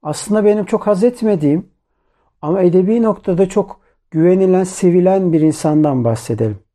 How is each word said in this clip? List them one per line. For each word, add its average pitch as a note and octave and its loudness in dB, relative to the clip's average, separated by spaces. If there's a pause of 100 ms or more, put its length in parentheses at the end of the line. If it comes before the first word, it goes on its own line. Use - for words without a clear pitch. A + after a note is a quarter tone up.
Aslında G3+ -4
benim G#3 0
çok - -4
haz G3+ 0
etmediğim G3 0 (720)
ama F3 -2
edebi F#3 2
noktada F#3+ -2
çok G3 -4 (320)
güvenilen, F#3 2
sevilen F#3 0
bir D#3+ 2
insandan D3+ 0
bahsedelim. A2+ -4 (160)